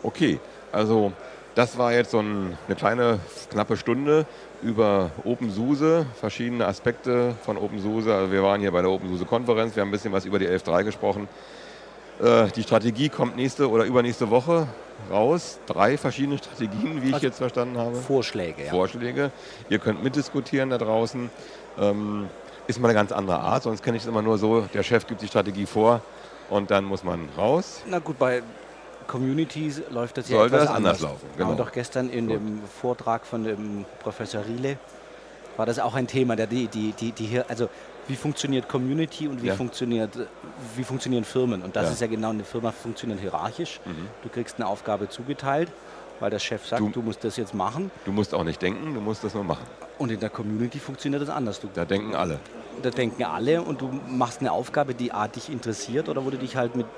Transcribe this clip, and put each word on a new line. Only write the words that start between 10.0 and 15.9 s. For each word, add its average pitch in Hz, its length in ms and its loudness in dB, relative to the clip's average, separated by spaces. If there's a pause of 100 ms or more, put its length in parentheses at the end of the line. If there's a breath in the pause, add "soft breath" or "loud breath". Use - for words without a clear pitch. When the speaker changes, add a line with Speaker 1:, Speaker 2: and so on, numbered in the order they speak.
Speaker 1:
was 95 120 0
über 95 120 0
die 95 80 2
elf 90 160 2
drei 90 220 4
gesprochen. 104 440 0 (920 loud breath)
Äh, 117 300 8
die 113 100 -4
Strategie 117 480 4
kommt 143 260 -2
nächste 127 360 2
oder 113 140 6
übernächste 120 440 4
Woche 147 380 4 (420)
raus. 117 560 2
Drei 107 320 4